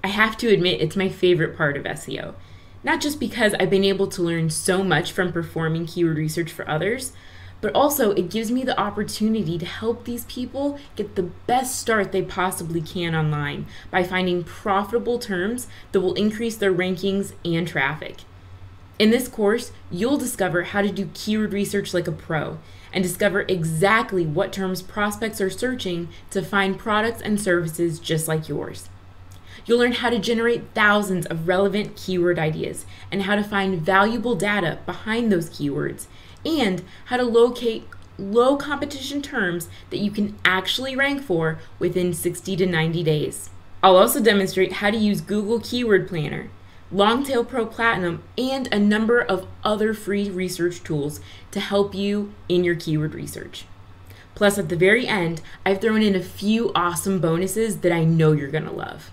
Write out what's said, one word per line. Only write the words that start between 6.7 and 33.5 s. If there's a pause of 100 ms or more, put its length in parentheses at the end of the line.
but
also
it
gives
me
the
opportunity
to
help
these
people (180)
get
the
best
start
they
possibly
can
online (260)
by
finding
profitable
terms (260)
that
will
increase
their
rankings (100)
and
traffic. (800)
In
this
course, (180)
you'll
discover
how
to
do
keyword
research
like
a
pro (340)
and
discover
exactly
what
terms
prospects
are
searching (200)
to
find
products
and
services
just
like
yours. (800)
You'll
learn
how
to
generate
thousands
of
relevant
keyword
ideas (240)
and
how
to
find